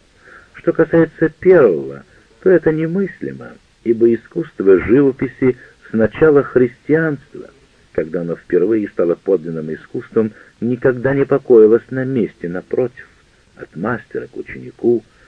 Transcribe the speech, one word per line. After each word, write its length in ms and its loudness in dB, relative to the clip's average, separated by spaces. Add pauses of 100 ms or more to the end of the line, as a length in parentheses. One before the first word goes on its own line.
(540)
Что 180 -2
касается 560 0
первого, 760 2 (400)
то 80 2
это 220 2
немыслимо, 800 -6 (320)
ибо 280 2
искусство 680 0
живописи 760 0 (320)
с 40 -18
начала 500 2
христианства, 1080 -2 (420)
когда 300 -6
оно 120 -6
впервые 540 -2
стало 260 -2
подлинным 580 -4
искусством, 600 -8 (280)
никогда 540 -2
не 100 -2
покоилось 640 4
на 140 -6
месте, 440 -6
напротив, 580 -6 (500)
от 200 -20
мастера 500 -8
к 100 -20
ученику, 680 -6 (240)